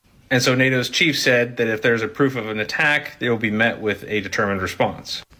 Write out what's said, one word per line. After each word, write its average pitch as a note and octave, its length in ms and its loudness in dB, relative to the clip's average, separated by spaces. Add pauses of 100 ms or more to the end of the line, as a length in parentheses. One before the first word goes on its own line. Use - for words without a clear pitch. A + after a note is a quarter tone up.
(300)
And B2+ 140 2
so C3 100 4
nato's C3 380 2
chief D#3 260 2
said B2 400 2
that A#2 100 2
if A2 140 -2
there's A#2 220 2
a G#2 40 0
proof C3 280 0
of A2 140 -6
an G#2+ 100 -4
attack, D3 580 -2
they B2 120 -2
will A#2 80 2
be A2 120 -2
met G#2+ 320 0
with G#2 260 -2
a G#2 140 -2
determined G2 400 -2
response, - 600 -4 (160)